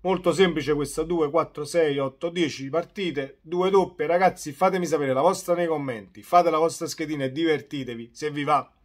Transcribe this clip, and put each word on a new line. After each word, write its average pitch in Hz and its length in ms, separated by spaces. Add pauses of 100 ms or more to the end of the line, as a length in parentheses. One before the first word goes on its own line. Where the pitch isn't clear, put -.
Molto 180 300
semplice 151 420
questa, 147 300
due, 165 260
quattro, 151 340
sei, 147 340
otto, 135 300
dieci 147 400
partite, 156 720
due 180 300
doppie. 180 360
Ragazzi, 175 460
fatemi 185 340
sapere 147 260
la 131 80
vostra 180 340
nei 170 140
commenti, 120 560
fate 175 260
la 160 80
vostra 160 300
schedina 151 340
e 131 80
divertitevi, 135 840
se 151 200
vi 147 100
va 139 260 (160)